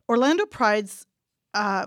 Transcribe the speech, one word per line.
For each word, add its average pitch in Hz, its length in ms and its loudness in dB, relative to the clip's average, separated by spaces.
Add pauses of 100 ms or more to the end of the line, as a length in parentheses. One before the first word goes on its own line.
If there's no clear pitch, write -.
Orlando 277 380 2
Pride's, 214 600 -2 (460)
uh, 202 340 -2